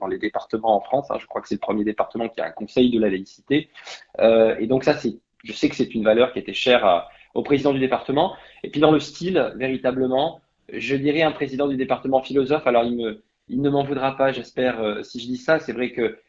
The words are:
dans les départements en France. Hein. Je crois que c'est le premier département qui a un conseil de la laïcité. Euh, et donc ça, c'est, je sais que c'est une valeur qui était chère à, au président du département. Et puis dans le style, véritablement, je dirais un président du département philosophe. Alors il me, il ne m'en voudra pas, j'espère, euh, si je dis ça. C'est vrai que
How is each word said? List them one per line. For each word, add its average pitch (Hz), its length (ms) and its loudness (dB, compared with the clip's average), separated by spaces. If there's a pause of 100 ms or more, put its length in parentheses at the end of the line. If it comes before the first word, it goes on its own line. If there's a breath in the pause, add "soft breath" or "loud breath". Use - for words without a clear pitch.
dans 95 60 -6
les 92 100 -4
départements 110 580 -2
en 98 60 0
France. 135 300 -4
Hein. 107 100 -2
Je - 60 -20
crois - 140 -8
que - 60 -16
c'est - 80 -4
le 104 40 -6
premier 104 240 -2
département 107 460 -4
qui - 120 -10
a 80 60 -4
un 82 40 -12
conseil 123 380 2
de 117 100 2
la 107 120 2
laïcité. 98 580 -4 (500 loud breath)
Euh, 113 400 6
et 117 60 -2
donc 131 180 0
ça, 151 120 4
c'est, - 240 -6 (240)
je 113 100 -12
sais 147 160 0
que - 60 -8
c'est 120 180 -2
une 113 100 -2
valeur 110 300 4
qui - 60 -8
était - 140 -8
chère 123 300 2
à, 87 260 2 (260 loud breath)
au 120 80 -2
président 139 300 2
du 135 60 -2
département. 131 540 0 (300 loud breath)
Et - 80 -10
puis 147 100 -4
dans 156 100 8
le 151 80 6
style, 160 580 -2
véritablement, 131 840 -2 (320)
je 123 220 -4
dirais 143 260 0
un 156 100 2
président 139 360 -4
du 139 100 -2
département 131 460 0
philosophe. 139 420 0
Alors 120 180 4
il 120 140 -2
me, 110 240 -6 (260)
il 127 140 -4
ne 143 80 2
m'en 139 140 2
voudra 135 340 -4
pas, 135 140 2
j'espère, 123 500 -4
euh, 104 220 -2
si - 160 -14
je 117 80 -12
dis 127 100 -6
ça. 160 220 0
C'est 131 140 -8
vrai 120 180 -4
que 113 260 -2 (120)